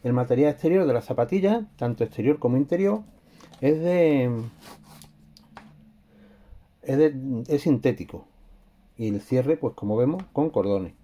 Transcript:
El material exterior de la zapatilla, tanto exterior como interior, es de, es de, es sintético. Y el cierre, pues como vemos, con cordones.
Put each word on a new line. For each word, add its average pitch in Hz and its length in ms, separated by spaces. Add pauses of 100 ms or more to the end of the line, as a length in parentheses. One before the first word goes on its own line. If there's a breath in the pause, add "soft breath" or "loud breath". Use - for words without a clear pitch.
El 120 100
material 123 400
exterior 170 340
de 131 80
la 120 80
zapatilla, 196 640 (100)
tanto 120 280
exterior 123 340
como 123 180
interior, 196 460 (580 loud breath)
es 151 200
de, 160 500 (2500 soft breath)
es 135 140
de, 135 520
es 147 140
sintético. 123 640 (680)
Y 110 120
el 101 120
cierre, 131 360
pues 123 180
como 107 220
vemos, 151 260 (100)
con 156 180
cordones. 98 540